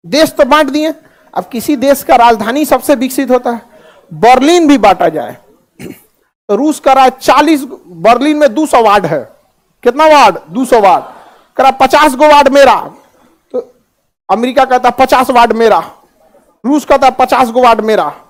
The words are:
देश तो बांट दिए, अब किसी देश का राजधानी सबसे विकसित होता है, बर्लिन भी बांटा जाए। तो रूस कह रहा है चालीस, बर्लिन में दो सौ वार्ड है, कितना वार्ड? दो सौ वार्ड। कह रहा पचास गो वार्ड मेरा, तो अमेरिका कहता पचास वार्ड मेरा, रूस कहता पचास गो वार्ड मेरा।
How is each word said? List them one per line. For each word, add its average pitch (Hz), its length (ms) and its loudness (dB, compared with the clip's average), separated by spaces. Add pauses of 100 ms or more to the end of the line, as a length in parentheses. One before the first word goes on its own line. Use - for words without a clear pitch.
देश 294 240 0
तो 294 140 0
बांट 285 260 0
दिए, 302 240 -4 (400)
अब 277 100 -8
किसी 262 320 -6
देश 269 260 -2
का 285 140 0
राजधानी 233 480 0
सबसे 285 300 -2
विकसित 254 360 -6
होता 247 200 -2
है, 226 120 -10 (520)
बर्लिन 262 540 2
भी 277 100 4
बांटा 185 300 2
जाए। 143 280 -8 (1120)
तो 202 60 0
रूस 285 260 -4
कह 277 120 0
रहा 262 120 4
है 254 60 4
चालीस, 294 540 0 (220)
बर्लिन 240 500 -2
में 285 180 0
दो 311 120 -2
सौ 240 160 0
वार्ड 202 240 0
है, 147 260 -8 (500)
कितना 269 240 0
वार्ड? 262 320 4 (120)
दो 240 140 -6
सौ 233 160 2
वार्ड। 170 240 2 (520)
कह 262 60 -2
रहा 269 80 4
पचास 269 440 0
गो 269 100 0
वार्ड 294 240 4
मेरा, 262 440 2 (600)
तो 247 200 -10 (580)
अमेरिका 247 340 -2
कहता 247 260 -2
पचास 254 400 0
वार्ड 240 220 2
मेरा, 220 400 0 (720)
रूस 285 180 -2
कहता 277 260 2
पचास 254 400 -2
गो 247 120 0
वार्ड 226 180 2
मेरा। 196 360 -4 (140)